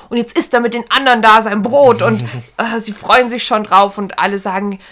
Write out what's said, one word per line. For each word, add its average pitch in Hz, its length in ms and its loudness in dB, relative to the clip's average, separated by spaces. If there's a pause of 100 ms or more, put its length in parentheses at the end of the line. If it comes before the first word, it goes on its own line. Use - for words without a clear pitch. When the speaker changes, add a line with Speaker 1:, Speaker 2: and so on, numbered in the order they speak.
(100)
Speaker 1:
und 240 80 -4
jetzt 233 180 -6
isst - 160 -2
er 240 80 2
mit 240 140 -2
den 233 160 -6
anderen 247 320 2
da 220 180 6
sein 214 220 -2
Brot 247 400 4
und, 220 200 0 (200)
Speaker 2:
<laughs> - 160 -20
Speaker 1:
äh, 226 200 -4
sie 214 140 -10
freuen 240 380 0
sich 240 140 -6
schon 214 200 -2
drauf 196 320 2
und 196 220 -8
alle 196 180 -2
sagen, 196 440 -6 (120)